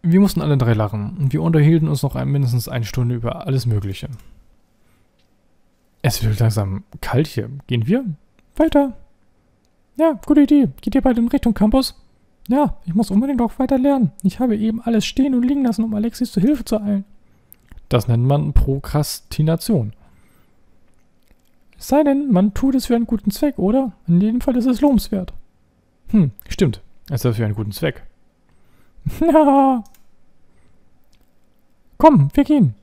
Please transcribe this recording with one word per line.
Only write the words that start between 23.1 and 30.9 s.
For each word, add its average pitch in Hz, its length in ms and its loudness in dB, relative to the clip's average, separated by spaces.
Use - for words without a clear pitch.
Zweck, - 260 -2
oder? 226 360 0
In 170 140 4
jedem 220 200 0
Fall 247 140 -2
ist 247 120 0
es 247 140 0
lobenswert. 220 520 0
Hm, 180 220 2
stimmt. - 340 -2
Es 131 160 -4
ist 117 100 0
für 113 100 -2
einen 104 100 -4
guten 107 160 -6
Zweck. - 320 -6
<laughs> 277 640 4